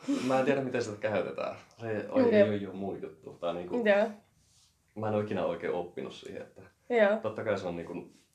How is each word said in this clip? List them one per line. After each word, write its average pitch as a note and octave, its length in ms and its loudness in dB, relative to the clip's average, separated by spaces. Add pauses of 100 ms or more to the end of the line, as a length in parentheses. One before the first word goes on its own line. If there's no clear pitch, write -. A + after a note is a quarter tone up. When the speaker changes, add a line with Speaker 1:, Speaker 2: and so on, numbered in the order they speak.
(280)
Speaker 1:
Mä C3 120 4
en B2+ 60 2
tiedä, C#3 160 2
miten B2 220 -2
sitä G#2 140 -6
käytetään. - 580 -2 (220)
Se A2+ 200 -6
ei, - 120 -6
Speaker 2:
Okei. A#3+ 260 6
Speaker 1:
ei, G#3 140 10
ei G3 180 -2
oo F3+ 60 -10
mun F#3+ 280 -6
juttu. - 320 -14
Tai F3 200 -4
niinku, F3+ 220 -6
Speaker 2:
Joo. G#3+ 340 4 (840)
Speaker 1:
mä G#2+ 120 -4
en G#2+ 80 0
oo G#2 60 2
ikinä F#2+ 240 -2
oikein E2+ 280 -2
oppinut E2+ 400 -6
siihen, - 280 -12
että - 200 -18 (280)
Speaker 2:
Joo. A3 320 4
Speaker 1:
totta G#2+ 220 -4
kai G2+ 160 2
se F#2 80 -6
on E2+ 80 -4
niinku - 380 -10 (220)